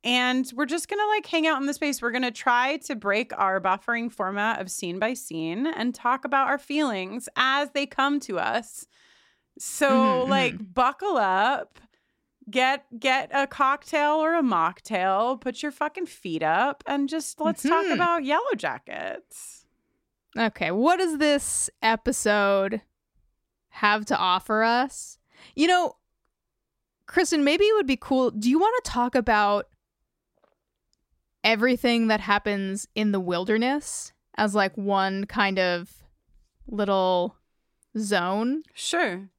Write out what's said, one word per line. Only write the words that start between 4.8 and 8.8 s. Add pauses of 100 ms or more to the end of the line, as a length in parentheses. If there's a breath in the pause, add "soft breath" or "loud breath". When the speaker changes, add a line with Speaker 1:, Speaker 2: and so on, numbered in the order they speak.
Speaker 1:
by
scene
and
talk
about
our
feelings
as
they
come
to
us. (720 soft breath)